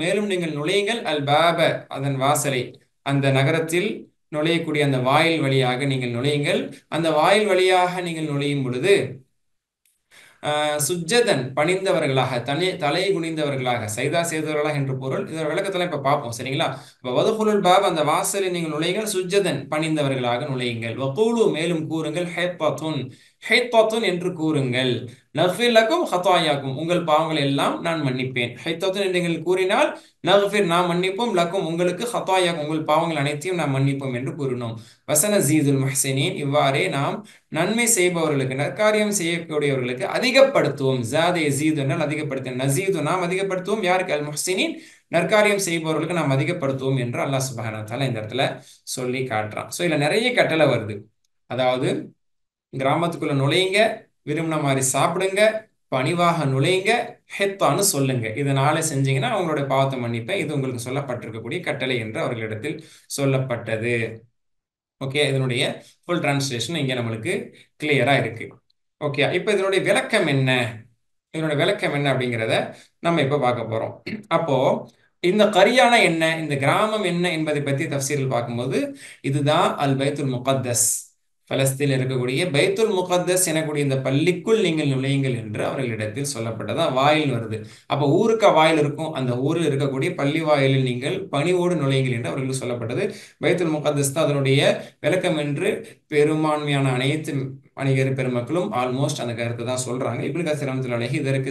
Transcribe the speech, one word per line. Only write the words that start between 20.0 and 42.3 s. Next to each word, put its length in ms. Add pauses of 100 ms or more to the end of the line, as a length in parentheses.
நுழையுங்கள், 460
வகூலு 560
மேலும் 340
கூறுங்கள், 500
ஹைத்தத்துன், 640 (420)
ஹைத்தத்துன் 720
என்று 200
கூறுங்கள், 600 (460)
நஃபிர் 360
லக்கும் 360
ஹதாயாக்கும் 720
உங்கள் 240
பாவங்களை 440
எல்லாம் 340
நான் 240
மன்னிப்பேன். 460 (100)
ஹைத்தத்துன் 420
என்று 120
நீங்கள் 300
கூறினால் 420 (380)
நஃபிர் 460
நாம் 180
மன்னிப்போம், 460
லக்கும் 320
உங்களுக்கு, 440
ஹதாயாக்கும் 520
உங்கள் 260
பாவங்கள் 320
அனைத்தையும் 380
நாம் 160
மன்னிப்போம் 420
என்று 140
கூறினோம். 420 (320)
வசன 320
ஜீதுல் 440
முஹ்சினீன் 600
இவ்வாறே 460
நாம் 280 (320)
நன்மை 380
செய்பவர்களுக்கு, 680
நற்காரியம் 680
செய்யக்கூடியவர்களுக்கு 840 (100)
அதிகப்படுத்துவோம். 920
ஜாதே 380
ஜீது 340
என்றால் 260
அதிகப்படுத்த, 420